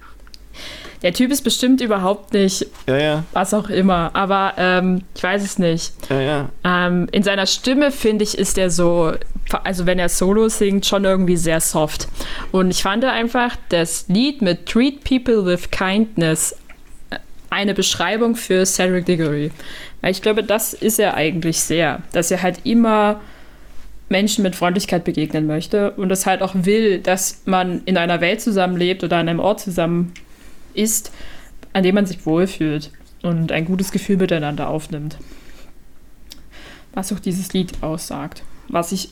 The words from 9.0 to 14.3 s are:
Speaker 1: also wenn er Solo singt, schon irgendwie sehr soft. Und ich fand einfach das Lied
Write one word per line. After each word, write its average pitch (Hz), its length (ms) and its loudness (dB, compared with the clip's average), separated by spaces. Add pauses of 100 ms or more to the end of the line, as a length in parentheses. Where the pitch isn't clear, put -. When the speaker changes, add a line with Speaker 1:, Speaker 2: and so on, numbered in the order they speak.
Speaker 1:
also 180 200 -2
wenn 180 140 2
er 175 80 4
Solo 196 400 4
singt, 196 380 2
schon 196 180 2
irgendwie 190 320 4
sehr 165 240 2
soft. - 480 0 (460)
Und 185 180 4
ich 175 120 -2
fand 202 200 0
einfach 240 540 0 (120)
das - 380 0
Lied 262 340 2